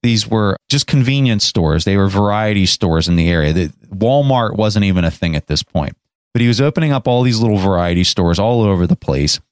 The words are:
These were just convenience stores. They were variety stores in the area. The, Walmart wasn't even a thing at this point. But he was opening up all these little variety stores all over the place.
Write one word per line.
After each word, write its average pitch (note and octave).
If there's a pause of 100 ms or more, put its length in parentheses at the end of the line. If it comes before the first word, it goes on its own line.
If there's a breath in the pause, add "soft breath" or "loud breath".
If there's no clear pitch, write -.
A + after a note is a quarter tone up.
These A#2
were G#2+ (140)
just C#3+
convenience C3
stores. D#2+
They G2
were G2
variety G#2
stores E2
in E2+
the E2
area. D#2
The, E2 (160)
Walmart B2
wasn't G#2
even F2+
a E2
thing E2+
at D2
this D2+
point. - (360)
But A#2
he A#2+
was A#2+
opening D3+
up B2+
all B2
these A#2
little G#2+
variety F2+
stores E2+
all A2+
over F#2+
the -
place. C#2+ (100)